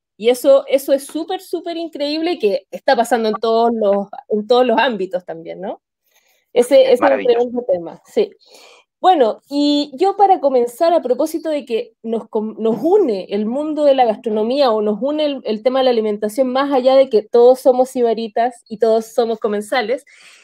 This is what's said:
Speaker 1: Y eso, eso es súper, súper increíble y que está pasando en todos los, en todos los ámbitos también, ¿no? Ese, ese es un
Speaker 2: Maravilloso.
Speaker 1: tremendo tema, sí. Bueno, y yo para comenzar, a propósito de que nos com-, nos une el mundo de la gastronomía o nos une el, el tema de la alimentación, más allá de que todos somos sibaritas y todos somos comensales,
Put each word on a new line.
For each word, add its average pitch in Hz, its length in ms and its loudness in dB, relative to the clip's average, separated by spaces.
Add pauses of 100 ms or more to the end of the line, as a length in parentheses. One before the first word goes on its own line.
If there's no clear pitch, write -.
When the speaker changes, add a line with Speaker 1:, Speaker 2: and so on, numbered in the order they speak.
(180)
Speaker 1:
Y 214 120 0
eso, 269 380 4
eso 277 260 0
es 269 120 0
súper, 349 360 -8
súper 339 360 -8
increíble 320 560 -6
y 330 60 -8
que 196 320 -2
está - 240 0
pasando 226 340 0
en 214 60 -2
todos 226 380 0
los, 202 340 0 (220)
en 214 180 -2
todos 247 180 4
los 226 140 0
ámbitos 185 460 -2
también, 165 360 -14
¿no? 220 200 -12 (720)
Ese, 262 300 4
ese 254 100 2
es 247 60 4
un - 60 0
Speaker 2:
Maravilloso. 254 340 2
Speaker 1:
tremendo 240 280 -4
tema, 175 380 -4
sí. - 240 -2 (720)
Bueno, 294 480 2
y 285 460 0
yo 381 220 0
para 381 220 4
comenzar, 269 540 0
a 320 80 2
propósito 302 480 -2
de 294 160 -4
que - 280 -6 (100)
nos 226 260 -6
com-, 220 300 -6
nos 220 240 -2
une 302 480 2
el 208 160 -4
mundo 294 380 -4
de 277 100 4
la 254 100 2
gastronomía 226 680 0
o 214 120 -2
nos 208 180 -2
une 302 240 -2
el, 277 200 -6
el 220 180 -6
tema 262 160 0
de 262 60 0
la 254 60 0
alimentación, 214 560 -4
más 269 240 -2
allá 262 240 2
de 269 140 4
que 208 140 0
todos 247 360 4
somos 254 300 2
sibaritas 233 800 -2
y 214 80 -10
todos 226 300 0
somos 226 320 -2
comensales, 208 680 -4 (380)